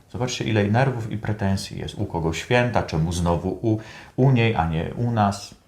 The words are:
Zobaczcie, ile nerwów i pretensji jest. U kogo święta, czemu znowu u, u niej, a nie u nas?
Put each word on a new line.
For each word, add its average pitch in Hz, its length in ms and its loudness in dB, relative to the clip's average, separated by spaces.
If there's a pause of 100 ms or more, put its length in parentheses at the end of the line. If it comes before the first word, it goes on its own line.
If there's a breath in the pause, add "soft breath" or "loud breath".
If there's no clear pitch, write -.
(120)
Zobaczcie, 123 320 -4
ile 107 200 2
nerwów 113 460 2
i - 80 -6
pretensji 98 600 -2
jest. - 160 -8
U 104 120 -4
kogo 82 260 -2
święta, 120 500 2
czemu 85 300 0
znowu 87 500 0
u, 110 180 0 (360 loud breath)
u 131 140 6
niej, 113 260 4
a 85 120 2
nie 80 260 -2
u 120 160 -2
nas? 104 440 0 (140)